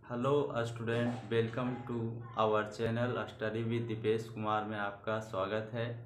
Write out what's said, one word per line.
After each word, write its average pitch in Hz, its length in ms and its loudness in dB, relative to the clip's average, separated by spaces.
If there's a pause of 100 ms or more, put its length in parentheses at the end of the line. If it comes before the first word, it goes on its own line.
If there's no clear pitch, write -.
Hello, 135 460 2 (140)
student, 117 480 0 (160)
welcome 113 400 2 (160)
to 120 80 -4 (440)
our 110 200 6 (160)
channel 113 420 0 (140)
Study 110 320 -2
with 117 240 0
दीपेश 110 420 0
कुमार 107 360 0
में 107 140 -4
आपका 104 420 -2
स्वागत 107 520 0
है। 117 140 -2 (200)